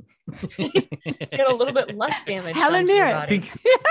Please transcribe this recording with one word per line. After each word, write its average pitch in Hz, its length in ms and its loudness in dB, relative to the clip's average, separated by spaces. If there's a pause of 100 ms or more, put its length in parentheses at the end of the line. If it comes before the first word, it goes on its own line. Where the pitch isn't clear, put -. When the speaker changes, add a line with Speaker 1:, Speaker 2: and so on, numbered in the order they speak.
(300)
Speaker 1:
<laughs> - 260 -14
Get - 920 -2
a 254 60 2
little 247 200 -2
bit 247 200 0
less 262 300 -4
damage 180 320 -8
Speaker 2:
Helen 339 300 2
Speaker 1:
done - 0 -
to 370 80 4
your 403 120 4
Speaker 2:
Mirren. 160 140 0
Speaker 1:
body. 190 200 0
Speaker 3:
Pink-, - 200 -16 (300)